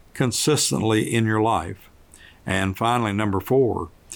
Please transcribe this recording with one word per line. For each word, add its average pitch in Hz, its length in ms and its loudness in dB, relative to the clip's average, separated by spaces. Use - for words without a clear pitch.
consistently 110 1000 0
in 113 120 2
your 110 180 2
life? 101 460 -2
And 95 300 -2
finally, 117 360 0
number 101 280 0
four, 101 500 0